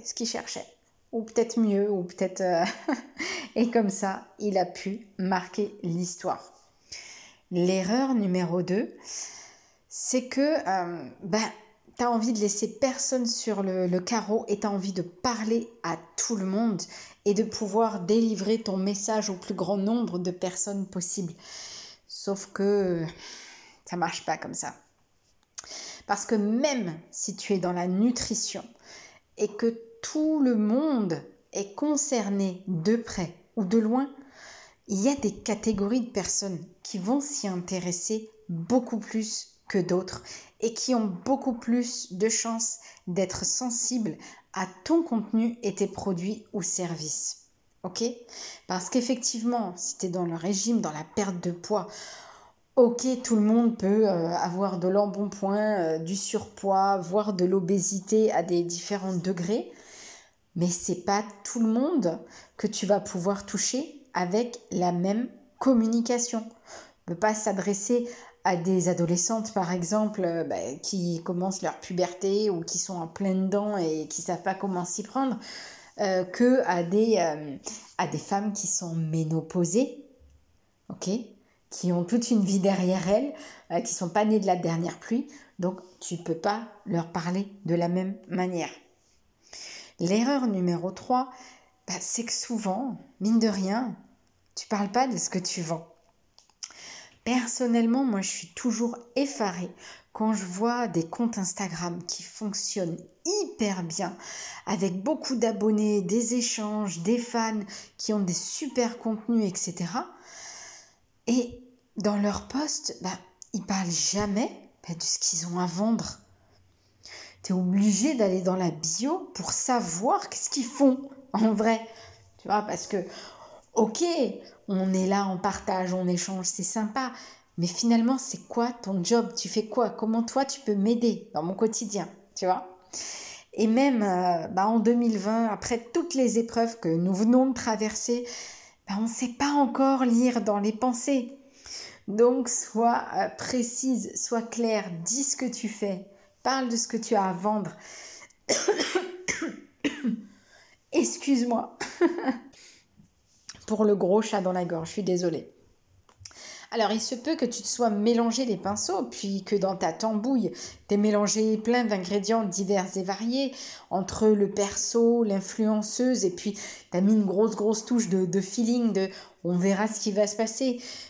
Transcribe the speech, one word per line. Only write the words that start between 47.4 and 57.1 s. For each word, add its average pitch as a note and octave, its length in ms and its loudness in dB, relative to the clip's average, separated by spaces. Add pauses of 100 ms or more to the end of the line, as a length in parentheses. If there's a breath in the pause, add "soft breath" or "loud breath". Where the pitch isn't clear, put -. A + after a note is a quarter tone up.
OK ? F#3 200 -6 (640 loud breath)
Parce F#3 240 -4
qu'effectivement, A#3 840 0
si - 200 -6
t'es F#3+ 120 -4
dans F3 180 -2
le E3+ 80 -2
régime, G3+ 460 0
dans E3 120 -2
la D3+ 220 -10
perte F#3+ 260 -2
de F3 120 -2
poids, F#3 340 -2 (880 loud breath)
ok, A#3+ 300 6 (160)
tout A#3 140 2
le G#3 60 6
monde A3+ 360 4
peut, G3+ 300 4
euh, E3+ 200 2
avoir F3+ 500 0
de F3+ 100 2
l'embonpoint, G3+ 920 2
euh, D#3+ 200 0
du E3 180 -4
surpoids, G3 800 0
voire G3+ 340 0